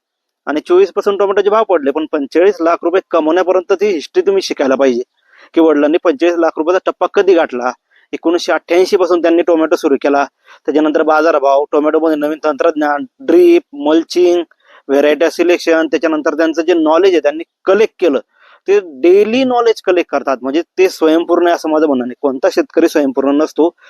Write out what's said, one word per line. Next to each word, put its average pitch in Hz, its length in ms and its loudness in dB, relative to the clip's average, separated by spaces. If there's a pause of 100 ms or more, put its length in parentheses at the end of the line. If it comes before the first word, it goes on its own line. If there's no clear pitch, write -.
(460)
आणि 143 140 -4
चोवीस 180 320 2
पासून 202 240 -2
टोमॅटोचे 196 340 0
भाव 220 140 2
पडले. 151 260 0
पण 151 220 -4
पंचेचाळीस 160 480 0
लाख 165 220 0
रुपये 175 180 0 (100)
कमवण्यापर्यंत 175 720 0
ती 202 60 -2
हिस्ट्री 180 400 -4
तुम्ही 196 160 0
शिकायला 139 320 -2
पाहिजे, 123 280 0 (520)
की 165 60 2
वडिलांनी 151 440 2
पंचेचाळीस 170 340 0
लाख 165 180 0
रुपयाचा 175 340 -2
टप्पा 180 240 -4
कधी 175 200 4
गाठला. 127 380 -2 (400)
एकोणीसशे 170 400 -2
अठ्ठ्याऐंशी 180 440 0
पासून 175 260 0
त्यांनी 170 200 2
टोमॅटो 160 340 0
सुरू 139 260 0
केला. 143 240 0 (400)
त्याच्यानंतर 156 360 0
बाजारभाव, 151 720 2
टोमॅटोमध्ये 156 440 0
नवीन 151 280 -4
तंत्रज्ञान, 147 600 -2 (160)
ड्रीप, 170 420 4 (100)
मल्चिंग, 175 720 -2 (460)
व्हरायटी 147 420 0
सिलेक्शन, 165 560 0
त्याच्यानंतर 156 480 -2
त्यांचं 160 280 -2
जे 170 120 0
नॉलेज 165 380 2
आहे 160 80 2
त्यांनी 147 220 -4 (220)
कलेक्ट 208 340 0
केलं, 147 200 0 (500)
ते 202 120 2
डेली 214 640 2
नॉलेज 240 380 0
कलेक्ट 175 280 0
करतात, 135 320 -2
म्हणजे 139 200 -2 (160)
ते 185 100 4
स्वयंपूर्ण 170 580 0
आहे 170 80 2
असं 160 140 -6
माझं 156 180 0
म्हणणं 127 180 0
नाही. 123 160 -12
कोणता 135 320 -2
शेतकरी 165 360 0
स्वयंपूर्ण 139 480 -2
नसतो. 156 340 0 (200)